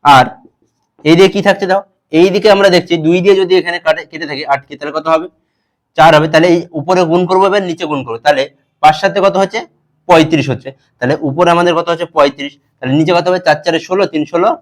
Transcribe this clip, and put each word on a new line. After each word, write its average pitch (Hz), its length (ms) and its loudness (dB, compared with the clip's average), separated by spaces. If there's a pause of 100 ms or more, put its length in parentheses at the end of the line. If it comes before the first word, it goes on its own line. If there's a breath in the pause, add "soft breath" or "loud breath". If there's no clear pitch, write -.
আর 135 200 6 (800)
এইদিকে 170 300 4
কি 202 120 -2
থাকছে 196 240 0
দেখো, 190 120 -2 (360)
এইদিকে 190 360 2
আমরা 202 200 2
দেখছি 175 180 0 (120)
দুই 170 180 2
দিয়ে 196 180 4
যদি 180 180 0
এখানে 170 260 -6
কাটে, 160 160 -2 (100)
কেটে 160 180 -12
থাকে 143 140 -10 (100)
আটকে, 139 240 -8
তাহলে 147 200 -10
কত 156 160 -8
হবে? 160 140 -2 (720)
চার 160 200 6
হবে। 151 160 2
তাহলে 165 200 4
এই 170 60 2 (200)
উপরে 185 220 -2 (100)
গুণ 175 180 0
করবো, 185 200 2
এবার 196 200 -2
নিচে 170 220 -8
গুণ 139 140 -6
করবো। 113 200 -10
তাহলে 143 180 0 (400)
পাঁচ 151 180 4
সাতে 196 240 -2
কত 190 160 2
হচ্ছে? 196 180 -4 (500)
পঁয়ত্রিশ 160 420 2
হচ্ছে। 123 180 -8 (280)
তাহলে 131 180 -2 (140)
উপরে 170 260 0
আমাদের 175 240 0
কত 170 120 -6
হচ্ছে? 165 240 -6
পঁয়ত্রিশ। 143 380 0 (240)
তাহলে 131 220 -4
নিচে 160 180 0
কত 170 120 -2
হবে? 180 180 -2
চার 151 160 2
চারে 160 240 -2
ষোলো, 190 160 -2 (100)
তিন 151 180 -4
ষোলো 175 180 0 (120)